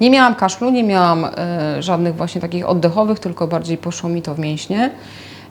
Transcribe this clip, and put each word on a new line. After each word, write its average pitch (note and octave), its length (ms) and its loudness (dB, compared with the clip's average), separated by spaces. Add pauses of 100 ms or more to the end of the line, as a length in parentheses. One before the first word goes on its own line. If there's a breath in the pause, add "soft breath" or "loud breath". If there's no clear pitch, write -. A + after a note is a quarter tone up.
Nie B3 80 6
miałam B3+ 260 6
kaszlu, G3+ 340 0
nie B3 140 2
miałam, F3+ 420 4
e, D#3 580 -4
żadnych E3+ 320 0
właśnie E3+ 260 -4
takich E3+ 280 -4
oddechowych, F#3 500 2
tylko E3+ 280 -4
bardziej E3 300 -2
poszło E3+ 320 -6
mi E3+ 120 -2
to D3+ 140 -6
w D#3 40 -4
mięśnie. E3+ 500 -2 (600 loud breath)